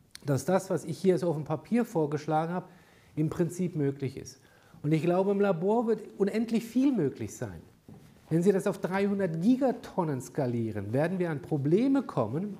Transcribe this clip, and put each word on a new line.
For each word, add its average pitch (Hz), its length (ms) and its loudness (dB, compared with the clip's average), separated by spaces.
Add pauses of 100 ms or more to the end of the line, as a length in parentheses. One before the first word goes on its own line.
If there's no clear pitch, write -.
(260)
dass 135 180 2
das, 185 240 2
was 160 160 -2
ich 160 140 -6
hier 185 180 4
so 170 140 0
auf 147 60 0
dem 151 100 -6
Papier 214 400 0
vorgeschlagen 156 680 0
habe, 175 140 -4 (500)
im 156 140 0
Prinzip 175 440 -2
möglich 139 440 -2
ist. - 200 -14 (440)
Und 147 100 0
ich 160 80 4
glaube, 175 300 2
im 202 100 2
Labor 202 460 2
wird 220 160 0 (160)
unendlich 214 440 0
viel 269 300 2
möglich 139 420 -2
sein. 92 280 -8 (680)
Wenn 165 140 2
Sie 196 100 6
das 202 140 -2
auf 196 100 0
dreihundert 196 640 -2
Gigatonnen 202 800 0
skalieren, 113 720 -4
werden 170 260 0
wir 175 120 0
an 147 100 -4
Probleme 202 640 2
kommen. 151 580 -4